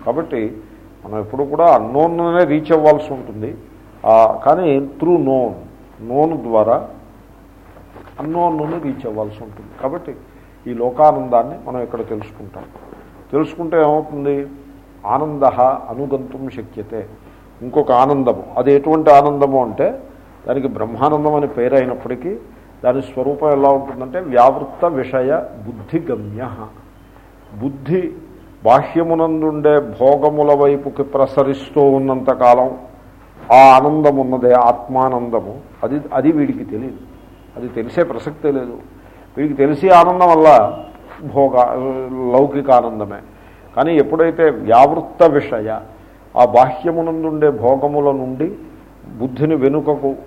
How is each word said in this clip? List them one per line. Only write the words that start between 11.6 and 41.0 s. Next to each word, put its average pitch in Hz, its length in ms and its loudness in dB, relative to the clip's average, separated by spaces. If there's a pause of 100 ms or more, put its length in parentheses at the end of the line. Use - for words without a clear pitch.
మనం 127 160 -8
ఇక్కడ 113 260 -8
తెలుసుకుంటాం. 104 540 -14 (680)
తెలుసుకుంటే 160 480 -2
ఏమవుతుంది? 147 680 -2 (580)
ఆనందః 139 560 -2
అనుగంతుం 131 880 -4
శక్యతే. 107 560 -14 (560)
ఇంకొక 127 300 -2
ఆనందము. 127 500 2 (140)
అది 127 160 2
ఎటువంటి 156 380 2
ఆనందము 143 520 4
అంటే 143 400 -4 (460)
దానికి 131 200 -4
బ్రహ్మానందం 139 680 -2
అని 147 120 0
పేరు 127 280 -2
అయినప్పటికీ 127 600 -2 (480)
దాని 131 180 0
స్వరూపం 147 500 -2
ఎలా 139 160 2
ఉంటుందంటే 135 520 -4
వ్యావృత్త 139 640 2
విషయ 131 580 -2 (240)
బుద్ధిగమ్య. 113 840 -10 (1120)
బుద్ధి 143 500 -6 (520)
బాహ్యమునందుండే 156 1160 2
భోగముల 143 720 2
వైపుకి 143 480 0
ప్రసరిస్తూ 135 800 -2
ఉన్నంతకాలం 131 960 2 (760)
ఆ 123 40 10
ఆనందం 139 600 6
ఉన్నదే 127 360 2
ఆత్మానందము, 123 1080 0 (240)
అది, 139 160 -4 (120)
అది 139 200 2
వీడికి 143 320 -2
తెలియదు. 117 340 -10 (580)
అది 120 120 -10
తెలిసే 117 340 -4
ప్రసక్తే 147 480 -6
లేదు. 135 280 -6 (580)
వీడికి 143 180 -4
తెలిసే 143 340 0
ఆనందం 180 400 6
వల్ల 156 500 6 (460)